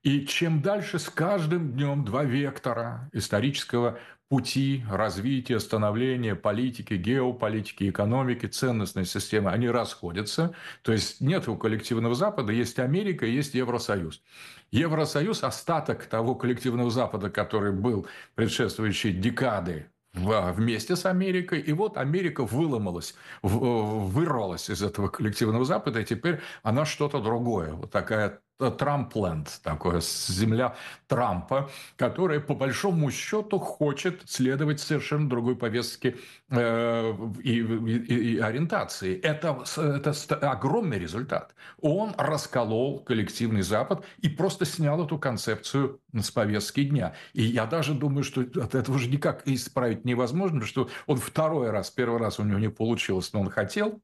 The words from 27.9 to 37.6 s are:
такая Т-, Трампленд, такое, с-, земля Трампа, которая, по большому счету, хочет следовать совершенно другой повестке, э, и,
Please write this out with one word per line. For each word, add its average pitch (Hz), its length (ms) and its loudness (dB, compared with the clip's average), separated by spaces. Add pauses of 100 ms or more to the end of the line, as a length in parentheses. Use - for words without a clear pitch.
такая 104 500 0 (180)
Т-, 131 120 2
Трампленд, 110 920 -2
такое, 82 380 0
с-, - 280 -4
земля 113 480 2 (300)
Трампа, 123 640 0 (260)
которая, 151 420 2
по 147 160 -2
большому 143 560 2
счету, 208 480 -2
хочет - 680 -2
следовать 139 520 2
совершенно 151 500 0
другой 120 280 0
повестке, 120 600 -2 (340)
э, 117 640 2 (280)
и, 117 180 2